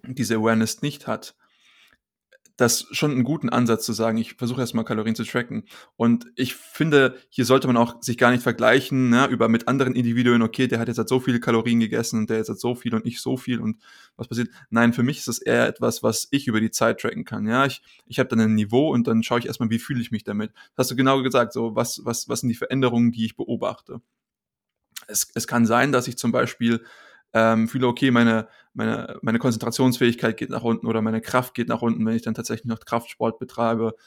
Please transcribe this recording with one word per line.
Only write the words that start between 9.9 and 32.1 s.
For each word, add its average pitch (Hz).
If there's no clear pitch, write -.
Individuen, 120
okay, 113
der 120
hat 117
jetzt 117
halt 110
so 127
viele 123
Kalorien 117
gegessen 113
und 110
der 110
jetzt 110
hat 104
so 120
viel 120
und 110
ich 117
so 117
viel 123
und 110
was 113
passiert. 117
Nein, 117
für 120
mich 131
ist -
das 117
eher 120
etwas, 117
was 113
ich 139
über 107
die 110
Zeit 113
tracken -
kann. 104
Ja, 123
ich, -
ich -
hab 131
dann 113
ein 110
Niveau 117
und 120
dann 113
schaue 117
ich 117
erstmal, 113
wie 113
fühle 123
ich 120
mich 110
damit. 107
Das 127
hast -
du 127
genau 135
gesagt, 127
so 117
was, 120
was, 117
was 117
sind 127
die 117
Veränderungen, 120
die 113
ich 107
beobachte. -
Es, -
es 110
kann 117
sein, 123
dass 123
ich 123
zum 120
Beispiel, 117
ähm, 113
fühle, 127
okay, 123
meine, 117
meine, 110
meine 117
Konzentrationsfähigkeit 120
geht -
nach -
unten 113
oder 110
meine 110
Kraft 127
geht 117
nach 117
unten, 117
wenn 113